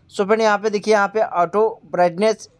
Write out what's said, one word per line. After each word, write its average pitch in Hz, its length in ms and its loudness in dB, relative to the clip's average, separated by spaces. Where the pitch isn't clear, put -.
So 208 140 -4
फ्रेंड, 220 160 2
यहाँ 208 160 2
पे 208 120 -4
देखिए, 208 240 0
यहाँ 202 140 2
पे 214 120 -4
ऑटो 175 280 0
ब्राइटनेस 180 560 0